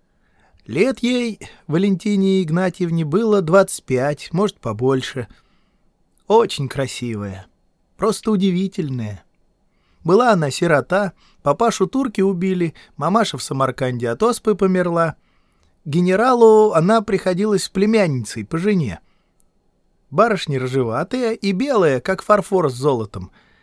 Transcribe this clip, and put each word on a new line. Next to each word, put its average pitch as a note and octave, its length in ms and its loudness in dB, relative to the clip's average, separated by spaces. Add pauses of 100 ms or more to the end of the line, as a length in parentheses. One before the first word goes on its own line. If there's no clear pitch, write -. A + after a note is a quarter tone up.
(680)
Лет A3 320 0
ей, A#3+ 400 -2 (260)
Валентине F#3+ 800 2
Игнатьевне, E3+ 600 -2
было G3+ 360 2
двадцать F#3+ 440 2
пять, C3+ 480 -4
может, G3 260 -2
побольше. B2 680 -4 (1000)
Очень G3+ 400 2
красивая, G#2+ 800 -8 (480)
просто A3 360 -2
удивительная. F3 920 -2 (800)
Была A3 300 4
она D#3 180 0
сирота, E3+ 600 0 (280)
папашу F#3+ 460 0
турки C4 320 -4
убили, F#3 540 -2 (240)
мамаша F#3 400 0
в A#2 60 -8
Самарканде B2+ 640 -4
от A#2+ 120 -4
оспы A3+ 340 0
померла. F3+ 600 0 (720)
Генералу G#3+ 880 6
она F#3+ 280 4
приходилась G3 680 -2
племянницей F3+ 760 0
по D#3+ 120 -6
жене. E3 420 0 (1120)
Барышня E3+ 480 0
рыжеватая C3 720 -2
и G3 220 -2
белая, F#3 480 2
как F#3 200 -4
фарфор F#3 480 2
с B2+ 40 -8
золотом. A#2 580 -4 (320)